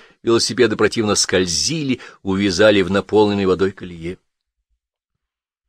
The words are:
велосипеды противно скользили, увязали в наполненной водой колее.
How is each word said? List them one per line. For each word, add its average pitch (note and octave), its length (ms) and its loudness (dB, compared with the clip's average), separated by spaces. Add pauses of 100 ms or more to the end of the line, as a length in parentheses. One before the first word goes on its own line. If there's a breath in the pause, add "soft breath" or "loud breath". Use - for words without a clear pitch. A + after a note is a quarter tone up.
(220 soft breath)
велосипеды A2+ 540 0
противно G#2 400 0
скользили, A#2 840 -2 (220 loud breath)
увязали G2 580 2
в F2+ 100 -2
наполненной G2+ 540 0
водой F#2 260 0
колее. F2 460 -14 (1500)